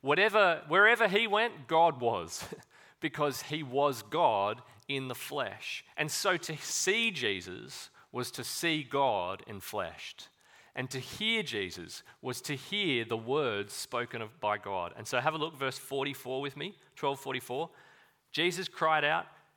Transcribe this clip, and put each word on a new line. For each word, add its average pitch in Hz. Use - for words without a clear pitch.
whatever, 185
wherever 214
he 214
went, 208
God 160
was, 101
<laughs> -
because 147
he 156
was 135
God 110
in 135
the 123
flesh. -
And 151
so 180
to 160
see 226
Jesus 107
was 120
to 127
see 156
God 113
enfleshed. 98
And 127
to 135
hear 220
Jesus 95
was 127
to 147
hear 151
the 113
words 113
spoken 120
of 107
by 104
God. 92
And 110
so 127
have 151
a 160
look, 156
verse 131
forty-four 135
with 139
me, 165
twelve 139
forty-four. 131
Jesus 175
cried 156
out 160